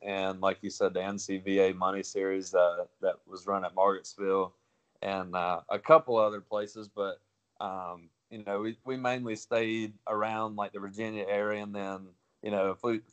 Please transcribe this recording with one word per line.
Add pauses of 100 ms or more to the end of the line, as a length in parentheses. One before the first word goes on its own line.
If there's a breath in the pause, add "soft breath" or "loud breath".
and,
like
you
said,
the
N
C
V
A
Money
Series,
uh, (160)
that
was
run
at
Margaretville (480)
and,
uh,
a
couple
other
places.
But, (380)
um, (180)
you
know,
we,
we
mainly
stayed
around,
like,
the
Virginia
area
and
then, (340)
you
know,
a
few, (120)